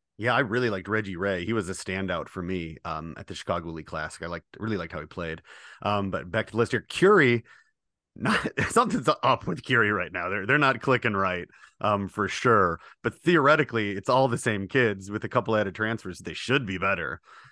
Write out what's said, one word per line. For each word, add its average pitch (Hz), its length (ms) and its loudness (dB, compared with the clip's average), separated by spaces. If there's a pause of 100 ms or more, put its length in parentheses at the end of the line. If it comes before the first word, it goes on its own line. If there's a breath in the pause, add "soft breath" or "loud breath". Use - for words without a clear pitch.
(180)
Yeah, 120 160 -2
I 120 60 2
really 123 300 0
liked 95 180 -4
Reggie 101 280 -2
Ray. 90 300 -2
He 110 80 -2
was 98 160 -2
a 95 40 -6
standout 92 540 -4
for - 140 -10
me, 85 420 -6
um, 80 340 -8
at - 100 -14
the 85 80 -12
Chicago 85 340 -6
League 80 160 -10
Classic. 78 380 -10
I 82 40 -8
liked, 85 320 -12
really 110 180 -4
liked 85 160 -8
how 85 60 -8
he 76 60 -10
played. 82 360 -10 (420 loud breath)
Um, 101 260 0
but 87 220 -6
back 110 160 -2
to - 40 -20
the 107 60 -4
list 117 140 2
here, 113 160 -2
Curie, 151 560 4 (720 soft breath)
not, - 320 -2 (120)
<laughs> - 100 0
something's 220 380 2 (140)
up 127 240 2
with - 180 -6
Curie 113 280 4
right 90 200 -2
now. 90 180 -4
They're, 98 180 -4
they're 135 100 4
not 135 240 2
clicking 120 320 2
right, 92 340 0 (340 loud breath)
um, 101 280 0
for 101 180 -2
sure. 95 520 4 (240 loud breath)
But - 180 -4
theoretically, 139 720 4
it's 98 180 -4
all 131 180 4
the 113 120 -2
same 101 280 -2
kids 101 440 0
with 104 120 -4
a 113 60 -8
couple 110 260 0
added 98 200 0
transfers. 107 420 -4
They 82 160 -10
should 127 320 0
be 92 140 -6
better, 85 420 -2 (300 loud breath)